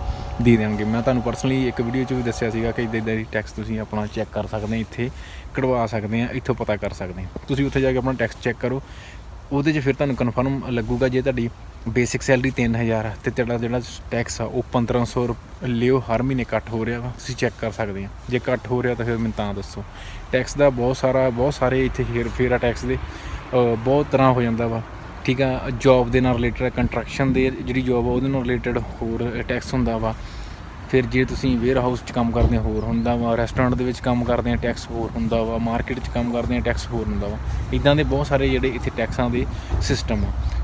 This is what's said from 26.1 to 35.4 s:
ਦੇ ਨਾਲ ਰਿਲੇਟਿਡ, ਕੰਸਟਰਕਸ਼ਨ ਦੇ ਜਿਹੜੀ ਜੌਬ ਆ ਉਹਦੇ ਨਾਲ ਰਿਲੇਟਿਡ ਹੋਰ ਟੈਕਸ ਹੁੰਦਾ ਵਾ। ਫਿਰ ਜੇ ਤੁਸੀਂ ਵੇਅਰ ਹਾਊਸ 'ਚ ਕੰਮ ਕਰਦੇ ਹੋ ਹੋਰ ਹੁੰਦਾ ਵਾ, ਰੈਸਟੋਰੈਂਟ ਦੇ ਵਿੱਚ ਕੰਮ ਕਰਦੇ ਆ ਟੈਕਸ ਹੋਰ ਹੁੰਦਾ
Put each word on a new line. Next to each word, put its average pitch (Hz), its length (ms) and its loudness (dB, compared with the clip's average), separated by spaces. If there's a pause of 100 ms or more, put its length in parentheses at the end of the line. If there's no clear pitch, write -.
ਦੇ 127 100 6
ਨਾਲ 127 140 4
ਰਿਲੇਟਿਡ, 120 340 0
ਕੰਸਟਰਕਸ਼ਨ 123 640 0
ਦੇ 131 180 4 (140)
ਜਿਹੜੀ 123 160 0
ਜੌਬ 123 260 2
ਆ - 20 2
ਉਹਦੇ 123 180 2
ਨਾਲ 135 140 0
ਰਿਲੇਟਿਡ 120 360 0
ਹੋਰ 117 680 -4
ਟੈਕਸ 123 260 -2
ਹੁੰਦਾ 117 240 2
ਵਾ। 110 180 0 (760)
ਫਿਰ 131 140 6
ਜੇ 127 200 2
ਤੁਸੀਂ 123 320 0
ਵੇਅਰ 123 200 2
ਹਾਊਸ 123 280 0
'ਚ - 60 -10
ਕੰਮ 117 200 2
ਕਰਦੇ 117 260 4
ਹੋ 110 40 0
ਹੋਰ 110 220 -2
ਹੁੰਦਾ 117 320 0
ਵਾ, 117 200 2
ਰੈਸਟੋਰੈਂਟ 123 400 2
ਦੇ 123 80 0
ਵਿੱਚ 123 160 -2
ਕੰਮ 123 240 0
ਕਰਦੇ 120 280 0
ਆ 120 40 2
ਟੈਕਸ 117 360 -2
ਹੋਰ 117 240 -4
ਹੁੰਦਾ 113 280 0